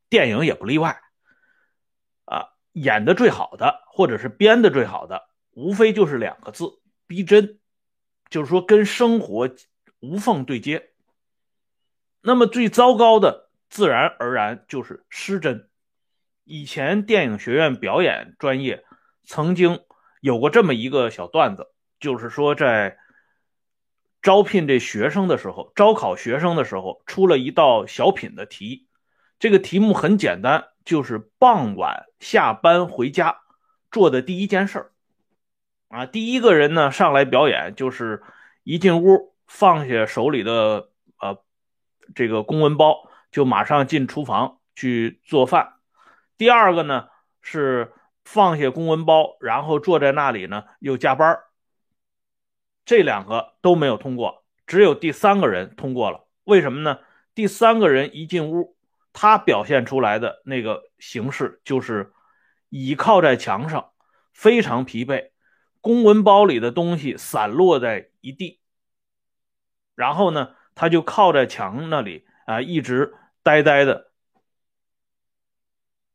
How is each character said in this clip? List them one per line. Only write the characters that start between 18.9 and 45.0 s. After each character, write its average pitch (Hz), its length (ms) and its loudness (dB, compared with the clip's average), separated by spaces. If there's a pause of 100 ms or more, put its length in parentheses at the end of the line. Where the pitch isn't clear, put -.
曾 156 300 -4
经 175 280 2 (380)
有 123 200 -2
过 139 100 0
这 226 140 4
么 156 100 0
一 117 160 -6
个 127 220 -2
小 90 160 -14
段 135 280 -2
子， - 120 -18 (320)
就 131 180 -6
是 113 140 -12
说 147 240 -2
在 113 420 -2 (1300)
招 202 180 6
聘 190 260 -2
这 131 120 2
学 113 320 -4
生 190 160 -2
的 147 100 0
时 95 140 -12
候， - 240 -18
招 214 180 4
考 101 220 -4
学 135 240 -6
生 170 160 -2
的 147 100 -2
时 - 80 -10
候， 95 320 -10
出 190 220 0
了 165 100 4
一 131 140 -6
道 123 340 4
小 - 260 0
品 - 220 -10
的 104 140 -16
题。 113 400 -16 (500)
这 226 140 0
个 190 80 8
题 190 180 -4
目 208 160 4
很 196 240 2
简 95 240 -2
单， 135 280 0 (140)
就 151 200 -4
是 117 160 -8 (180)
傍 170 380 4
晚 78 320 -6 (120)
下 160 320 0
班 170 360 2
回 131 240 -6
家 165 300 -2 (500)
做 190 180 4
的 127 140 0
第 180 160 -8
一 202 80 -4
件 196 200 -2
事 - 120 -12
儿。 - 120 -16 (960)
啊， 123 180 -12
第 226 260 -8
一 254 60 -2
个 220 160 6
人 147 180 4
呢， 147 180 2
上 165 220 2
来 139 120 4
表 143 220 2
演， 90 280 -4
就 131 160 -6
是 113 320 -10 (400)
一 160 160 -6
进 170 240 2
屋， 190 320 4 (100)
放 165 420 2
下 113 200 0
手 113 240 -2
里 123 100 -2
的， 107 480 -2 (300)
呃， 98 240 -10 (720)
这 123 120 0
个 107 140 -2
公 156 200 -4
文 151 140 2
包， 156 320 2 (240)
就 143 140 0
马 104 180 0
上 143 220 0
进 135 220 -2
厨 147 180 -10
房 113 320 -4 (180)
去 117 480 -6